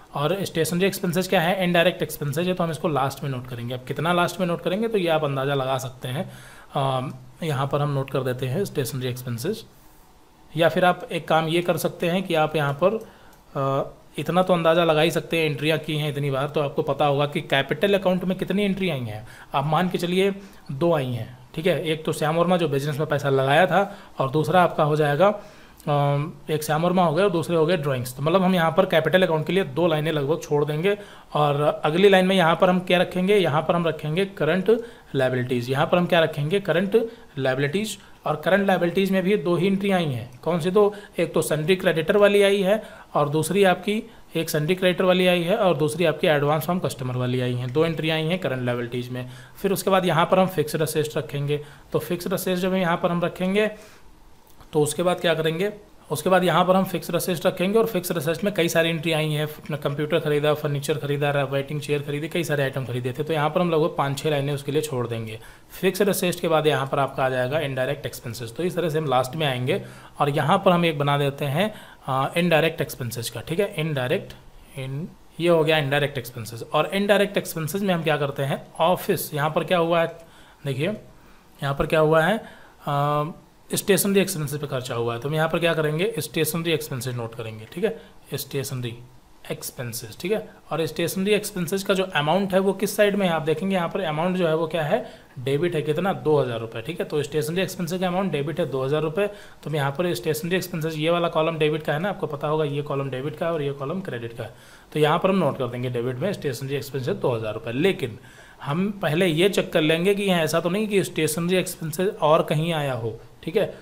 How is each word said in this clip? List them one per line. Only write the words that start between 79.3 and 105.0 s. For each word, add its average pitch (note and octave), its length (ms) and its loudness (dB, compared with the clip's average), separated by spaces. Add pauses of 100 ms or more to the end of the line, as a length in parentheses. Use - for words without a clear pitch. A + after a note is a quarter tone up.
यहाँ D3 160 0
पर D#3 140 -2
क्या F3 140 0
हुआ E3 240 2
है, E3 160 -2 (480)
देखिए C#3 220 -2
यहाँ - 840 -10
पर D#3+ 120 -2
क्या D#3+ 140 2
हुआ D#3 240 6
है, G3 140 2 (500)
अ, D3 440 0 (380)
स्टेशनरी G3 500 2
एक्सपेंसेस D3 400 -2
पे D3 80 -6
खर्चा C3 280 -6
हुआ A#2 180 -2
है, A#2 60 -6
तो C#3+ 100 -6
हम D#3 60 -2
यहाँ D#3 140 2
पर E3+ 100 -2
क्या E3 140 2
करेंगे, D#3 460 0
स्टेशनरी E3 520 -2
एक्सपेंसेस C3 440 -4
नोट A2+ 200 -8
करेंगे, A2 380 -12
ठीक F3+ 100 -4
है, - 180 -4 (320)
स्टेशनरी C3 600 -6 (580)
expenses, A#2+ 720 -10
ठीक F#3 100 -4
है। - 180 -4 (220)
और D#3+ 140 -2
स्टेशनरी F3+ 460 -2
expenses G3 520 -2
का G3 100 0
जो F#3 100 2 (120)
amount F3+ 380 2
है F#3 60 4
वो G3 140 2
किस G3 240 -4
side G#3 180 4
में G3+ 120 2
है, E3+ 60 2
आप D#3 80 0
देखेंगे D#3+ 340 0
यहाँ E3+ 140 0
पर E3 120 -4
amount E3+ 360 -2
जो F3 100 2
है D#3 80 2
वो D#3+ 120 0
क्या D#3+ 160 -2
है, F3+ 160 2 (400)
debit C#3+ 360 0
है, D3+ 60 0
कितना, E3+ 340 0
दो D3 220 2
हज़ार B2 220 0
रुपये, A2+ 220 -8
ठीक E3+ 180 -8
है। G3 60 -2
तो D3+ 180 -2
स्टेशनरी D#3 380 -2
expenses F3+ 380 -4
का F#3 80 0
amount F3+ 240 0
debit D3 280 -4
है F3 60 0
दो C3 180 -2
हज़ार D3 180 0
रुपये, E3 260 0
तो - 420 -12
हम D3 60 -4
यहाँ C#3 160 0
पर F3 220 -2
स्टेशनरी D#3 420 -2
expenses, D#3+ 400 -4
ये D3+ 140 0
वाला E3+ 200 2
column D#3+ 280 0
debit D#3 260 0
का D#3 100 -2
है D3 60 -2
ना, G3 100 -2
आपको F3 180 -4
पता D3 200 -6
होगा D#3 180 0
ये C#3+ 160 -4
column C#3 280 -4
debit C3 260 -6
का F3+ 100 -4
है E3 60 -2
और D#3+ 100 -2
ये C#3 120 -4
column C#3+ 280 -6
credit A#2 320 -8
का A#2+ 100 -10
है, G#2+ 100 -12 (400)
तो D#3 60 0
यहाँ D3+ 200 4